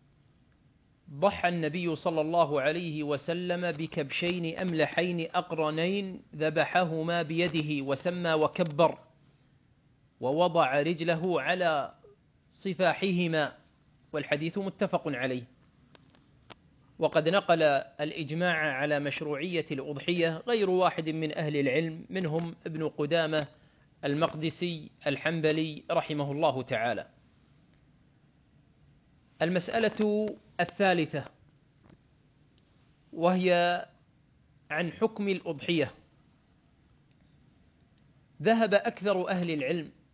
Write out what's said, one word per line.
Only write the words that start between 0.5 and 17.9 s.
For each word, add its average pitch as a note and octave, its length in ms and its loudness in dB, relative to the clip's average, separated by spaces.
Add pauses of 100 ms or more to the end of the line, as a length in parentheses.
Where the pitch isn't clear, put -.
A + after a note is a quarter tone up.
"ضحى F3 380 0
النبي E3+ 480 -2
صلى E3 240 0
الله D#3 400 2
عليه D#3 420 -2
وسلم F3 720 -2
بكبشين E3 840 -4
أملحين E3+ 720 0
أقرنين، F3 920 -2 (120)
ذبحهما D#3+ 880 0
بيده D#3 640 0
وسمى F3 460 -2
وكبر، D#3 680 2 (1200)
ووضع D3 600 4
رجله E3 600 0
على D#3+ 520 0 (540)
صفاحهما"، F3 1080 0 (560)
والحديث D3+ 460 -2
متفق F#3+ 480 -2
عليه. B2+ 380 -2 (1500)
وقد D#3 300 2
نقل E3+ 340 4 (380)